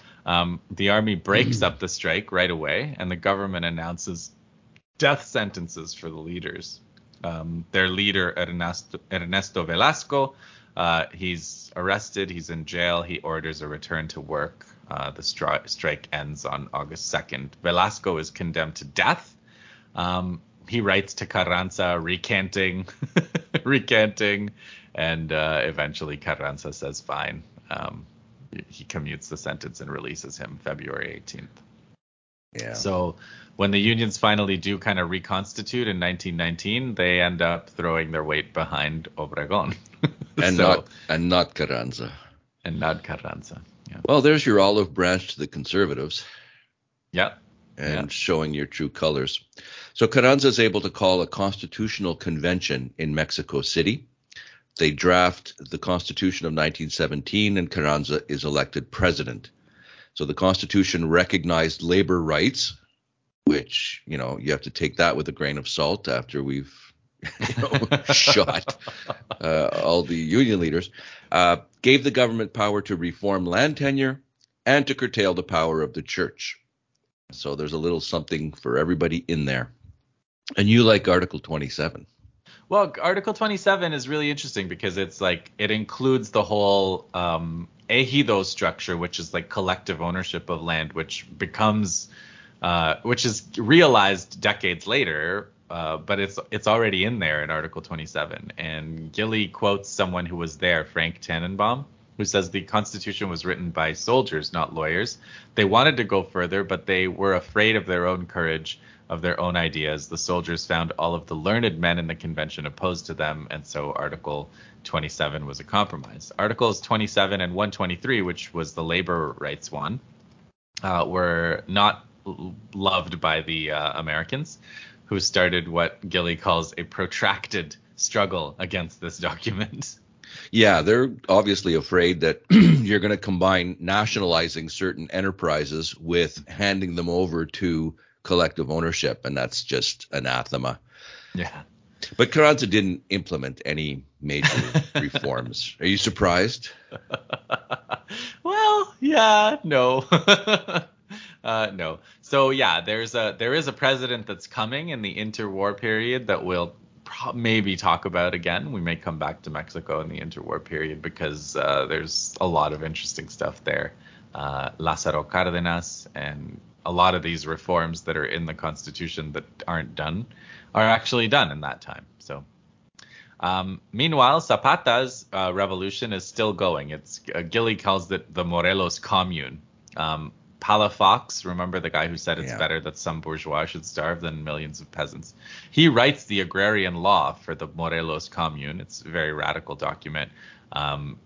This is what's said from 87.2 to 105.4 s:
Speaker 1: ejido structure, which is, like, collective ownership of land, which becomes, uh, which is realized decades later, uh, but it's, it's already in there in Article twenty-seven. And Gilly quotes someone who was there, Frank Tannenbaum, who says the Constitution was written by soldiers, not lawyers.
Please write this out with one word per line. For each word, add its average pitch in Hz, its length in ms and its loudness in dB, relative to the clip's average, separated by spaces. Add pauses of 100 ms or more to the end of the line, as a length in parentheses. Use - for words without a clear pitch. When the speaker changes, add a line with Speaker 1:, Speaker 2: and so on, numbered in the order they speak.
Speaker 1:
ejido 117 560 4
structure, 87 520 -2
which 87 220 -4
is, 85 160 -10
like, 85 160 -4
collective 90 500 -2
ownership 87 500 -4
of 80 120 -4
land, 80 320 -2
which - 320 -8 (100)
becomes, 104 720 0 (540)
uh, 85 400 2
which 120 240 0
is 110 160 -2 (160)
realized 107 800 6
decades 95 460 0
later, 95 640 -2 (200)
uh, 80 280 -4
but 101 220 -2
it's, 98 180 -4 (120)
it's 104 160 -4
already 107 380 4
in 117 140 0
there 76 240 0
in 76 80 -4
Article 78 320 -6
twenty-seven. 78 760 -8
And 80 540 -8
Gilly 107 360 0
quotes 101 400 0
someone 90 380 -2
who 87 100 -8
was 82 220 -6
there, 85 260 2
Frank 82 360 -4
Tannenbaum, 98 640 -2 (320)
who 107 60 0
says 95 260 0
the 98 120 -4
Constitution 101 640 -4
was 85 160 -6
written 90 260 -4
by 80 240 0
soldiers, 87 580 0
not 80 220 -2
lawyers. 82 440 -2 (360)